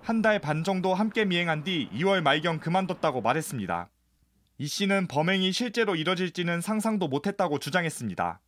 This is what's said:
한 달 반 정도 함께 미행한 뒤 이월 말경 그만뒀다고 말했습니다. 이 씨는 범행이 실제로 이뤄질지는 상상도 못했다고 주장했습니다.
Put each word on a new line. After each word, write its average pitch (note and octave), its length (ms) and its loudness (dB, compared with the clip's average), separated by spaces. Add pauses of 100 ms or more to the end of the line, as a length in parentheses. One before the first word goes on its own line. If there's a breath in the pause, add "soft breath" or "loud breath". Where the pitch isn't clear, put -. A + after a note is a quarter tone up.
한 A3+ 200 0
달 G#3+ 200 4
반 D3+ 240 0
정도 F#3 280 2
함께 G#3+ 300 0
미행한 F3 400 0
뒤 D#3+ 300 -2
이월 F#3 280 2
말경 D3+ 380 2
그만뒀다고 E3+ 600 0
말했습니다. G#2+ 680 -2 (720)
이 C#3+ 80 -6
씨는 G3 400 0
범행이 F#3 440 2
실제로 A3 440 0
이뤄질지는 E3+ 680 -2
상상도 G#3+ 460 0
못했다고 D3 500 0
주장했습니다. A#2+ 920 -2